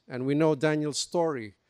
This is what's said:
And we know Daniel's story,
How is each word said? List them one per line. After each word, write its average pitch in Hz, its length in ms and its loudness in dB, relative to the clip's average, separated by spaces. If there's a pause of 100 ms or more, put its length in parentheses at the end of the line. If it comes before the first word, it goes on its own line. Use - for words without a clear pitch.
And 127 180 -6
we 139 80 2
know 156 220 4
Daniel's 151 420 0
story, 147 580 -2 (140)